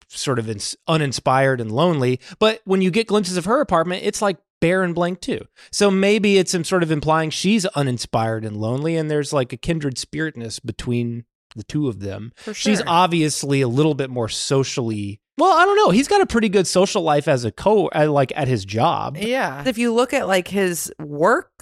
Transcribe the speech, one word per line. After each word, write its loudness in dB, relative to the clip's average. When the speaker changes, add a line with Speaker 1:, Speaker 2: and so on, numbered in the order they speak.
Speaker 1:
sort -4
of -6
ins-, -8
uninspired 2
and -6
lonely. 0
But 2
when 0
you 2
get 0
glimpses 0
of -4
her 2
apartment, 0
it's, -2
like, 0
bare 2
and -2
blank, -2
too. -6
So 2
maybe 4
it's, 0
um, -2
sort 0
of -2
implying 0
she's 0
uninspired -2
and -8
lonely, -2
and -2
there's, -2
like, -2
a -10
kindred -4
spiritness -8
between -4
the -12
two -4
of -6
them. -10
Speaker 2:
For -14
Speaker 1:
She's 0
Speaker 2:
sure. -4
Speaker 1:
obviously 2
a 2
little 2
bit -4
more -4
socially, -2
well, 6
I 6
don't 4
know. 6
He's 4
got 4
a 4
pretty 0
good 2
social 2
life 2
as 2
a -2
co-, 2
uh, 4
like, 2
at -2
his 0
job. -2
Speaker 2:
Yeah. -4
If -2
you 0
look 2
at, 0
like, 0
his -2
work 0